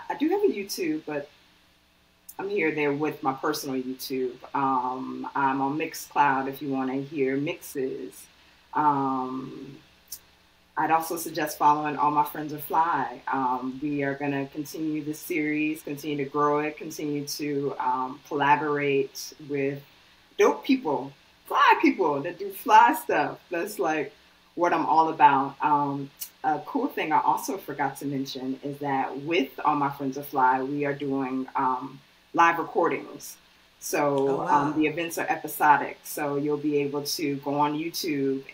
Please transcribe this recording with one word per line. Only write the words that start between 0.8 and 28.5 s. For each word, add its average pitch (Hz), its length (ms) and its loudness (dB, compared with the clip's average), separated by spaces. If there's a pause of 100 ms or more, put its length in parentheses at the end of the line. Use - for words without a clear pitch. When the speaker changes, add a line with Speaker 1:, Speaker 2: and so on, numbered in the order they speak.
Speaker 1:
but 147 240 -6 (1120)
I'm 196 100 -6
here 160 240 0
there 147 200 0
with 147 300 -2
my 135 100 0
personal 143 480 -4
YouTube. 127 560 -4 (180)
Um, 131 800 -2
I'm 135 240 0
on 139 180 -2
Mixcloud 139 720 -2
if 135 140 -8
you 147 80 -6
wanna 131 260 -2
hear 139 400 -2
mixes. 139 920 -6 (480)
Um, 135 1080 -2 (960)
I'd 156 140 2
also 160 240 2
suggest 156 420 -6
following 151 400 4
All 147 140 4
My 147 140 4
Friends 151 280 -8
Are 151 40 -6
Fly. 143 720 0
Um, 131 520 -2
we 143 220 -2
are 139 120 -2
gonna 139 320 -2
continue 151 560 -6
this 151 160 -6
series, 151 600 -2
continue 147 360 -6
to 139 120 -4
grow 147 300 2
it, 151 180 -4
continue 147 500 -6
to, 143 520 -4
um, 131 480 -2
collaborate 143 1080 0 (160)
with 139 320 -2 (560)
dope 233 280 4
people, 143 480 0 (320)
fly 415 360 6
people 165 420 4
that 175 140 -6
do 196 140 -8
fly 220 500 8
stuff. 160 380 0 (100)
That's, 190 300 -4
like, 156 340 0 (420)
what 175 180 4
I'm 156 120 2
all 160 220 6
about. 139 560 6
Um, 143 460 2 (340)
a 151 220 0
cool 277 220 -2
thing 160 260 -4
I 143 80 4
also - 360 0
forgot 139 420 -4
to 143 60 -6
mention 135 560 -4